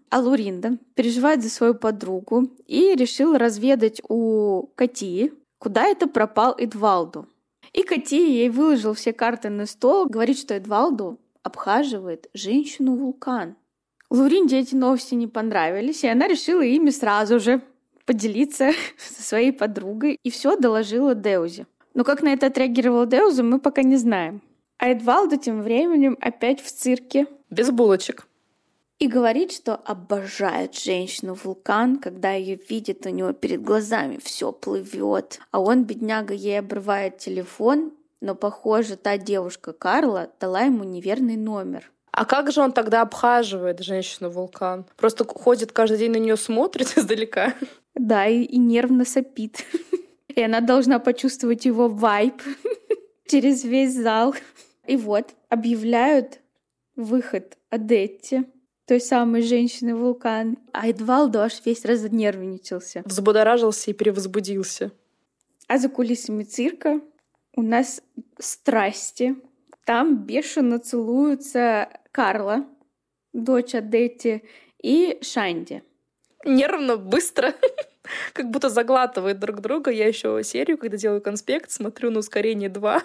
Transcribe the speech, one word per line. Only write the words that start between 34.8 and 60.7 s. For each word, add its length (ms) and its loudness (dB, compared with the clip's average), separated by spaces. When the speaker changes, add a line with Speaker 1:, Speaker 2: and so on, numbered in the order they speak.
Speaker 1:
А 100 -2
он, 240 4
бедняга, 500 -6
ей 240 -4
обрывает 600 -4
телефон, 720 -2
но, 120 -4
похоже, 600 -2
та 220 -2
девушка 560 -6
Карла 560 0
дала 220 -2
ему 220 2
неверный 520 -2
номер. 540 -8
Speaker 2:
А 140 0
как 280 0
же 100 0
он 100 2
тогда 300 2
обхаживает 800 0
женщину-вулкан? 1080 -8
Просто 280 2
к-, 140 -14
ходит 340 2
каждый 260 2
день 140 0
на 60 0
нее, 180 2
смотрит 520 -2
<laughs> 80 -2
издалека? 580 0
Speaker 1:
Да, 320 2
и, 160 2
и 160 -2
нервно 460 4
сопит. 600 -6
<laughs> 320 -14
И 140 -2
она 180 2
должна 380 4
почувствовать 680 0
его 220 4
вайб 520 0
<laughs> 440 -8
через 380 2
весь 300 2
зал. 400 2
И 100 0
вот, 380 -2
объявляют 880 2
выход 600 -4
Адетти, 720 0
той 140 4
самой 420 2
женщины-вулкан. 1160 -2